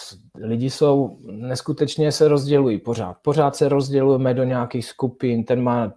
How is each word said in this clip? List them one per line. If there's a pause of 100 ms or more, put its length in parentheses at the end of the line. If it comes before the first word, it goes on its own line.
(340)
lidi
jsou,
neskutečně
se
rozdělují
pořád.
Pořád
se
rozdělujeme
do
nějakých
skupin,
ten
má